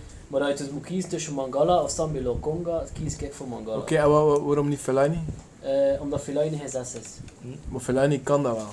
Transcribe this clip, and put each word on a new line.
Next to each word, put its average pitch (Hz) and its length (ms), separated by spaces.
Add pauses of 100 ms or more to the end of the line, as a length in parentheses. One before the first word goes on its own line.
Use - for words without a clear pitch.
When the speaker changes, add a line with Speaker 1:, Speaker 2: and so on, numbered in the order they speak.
(280)
Speaker 1:
Maar 139 140
als 143 80
je 143 140
dus 139 60
moet 143 140
kiezen 180 260
tussen 156 240
Mangala 143 500
of 139 80
Sambi 156 320
Lokonga, 160 600 (100)
kies 147 240
ik 143 160
voor 135 140
Mangala. 110 300
Speaker 2:
Oké, - 180
en 147 140
wa-, 151 140
wa-, 147 180
waarom 143 280
niet 143 100
Fellaini? 143 400 (400)
Speaker 1:
Eh, 139 120 (300)
omdat 143 200
Fellaini 151 360
geen 143 120
zes 127 240
is. 117 140 (340)
Speaker 3:
Hm. 123 60 (220)
Speaker 2:
Maar 127 120
Fellaini 135 420
kan 143 200
dat 120 120
wel. 110 180